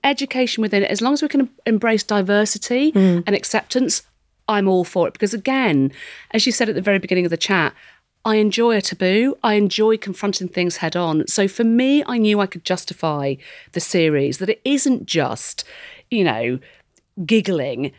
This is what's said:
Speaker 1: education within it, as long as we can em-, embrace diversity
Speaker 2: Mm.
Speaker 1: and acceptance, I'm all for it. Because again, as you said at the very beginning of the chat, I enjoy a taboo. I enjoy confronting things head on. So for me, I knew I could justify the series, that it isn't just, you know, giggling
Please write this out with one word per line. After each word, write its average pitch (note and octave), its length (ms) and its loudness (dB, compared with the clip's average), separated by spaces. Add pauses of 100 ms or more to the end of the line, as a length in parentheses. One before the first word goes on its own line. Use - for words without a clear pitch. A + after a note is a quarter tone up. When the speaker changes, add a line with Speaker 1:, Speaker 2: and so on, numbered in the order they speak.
Speaker 1:
education B3+ 600 0
within G3+ 200 0
it, - 80 -2
as G#3 120 -2
long B3+ 100 0
as D4 80 0
we D4+ 80 -2
can C#4 140 0
em-, B3 80 -2 (160)
embrace A3 360 2
diversity G#3+ 920 0
Speaker 2:
Mm. F#3 340 4
Speaker 1:
and - 100 2
acceptance, - 680 -2 (460)
I'm G#3 180 2
all F#3 180 2
for E3+ 220 0
it. - 60 -6
Because G#3 220 -4
again, G3 580 0 (380)
as A3 160 0
you B3 60 0
said A3+ 180 0
at G3+ 40 -4
the - 60 -2
very G3 180 2
beginning F#3 280 0
of E3 40 -4
the E3+ 60 0
chat, D#3+ 380 0 (500)
I A3 120 0
enjoy A3 400 2
a G3+ 60 0
taboo. G#3 600 0
I A3 120 2
enjoy G#3+ 440 2
confronting F#3+ 500 -6
things F3 300 -4
head D#3+ 180 -4
on. E3 300 0
So G3 220 0
for A3+ 160 -2
me, B3+ 420 2
I B3 120 -4
knew G#3 220 2
I G3 60 0
could F#3 180 -14
justify D3 680 -4 (380)
the F3 80 -6
series, D#3 580 0
that F#3 100 -4
it A3 160 -4
isn't C4 420 0
just, - 580 -4 (460)
you G#3+ 140 0
know, A#2+ 340 0 (680)
giggling D3 760 0